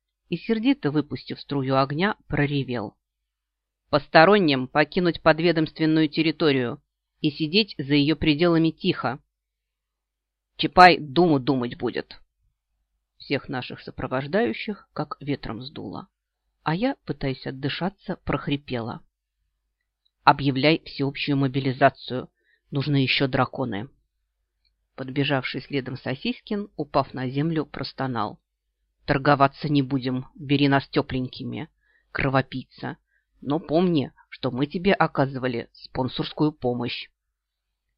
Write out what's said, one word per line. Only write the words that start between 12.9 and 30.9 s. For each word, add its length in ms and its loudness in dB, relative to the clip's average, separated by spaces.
Всех 320 -6
наших 320 -10
сопровождающих 1120 -4
как 260 -8
ветром 420 -8
сдуло, 460 -14
а 100 -2
я, 220 -2
пытаясь 400 -6
отдышаться, 760 -6
прохрипела: 800 -6
«Объявляй 640 2
всеобщую 520 -4
мобилизацию. 920 0
Нужны 240 -2
ещё 320 0
драконы». 600 -4
Подбежавший 640 -4
следом 360 -6
Сосискин, 800 -6
упав 380 -2
на 160 -6
землю, 360 -2
простонал: 760 -6
«Торговаться 640 2
не 140 2
будем, 420 -4
бери 320 2
нас 200 2
тёпленькими, 840 -6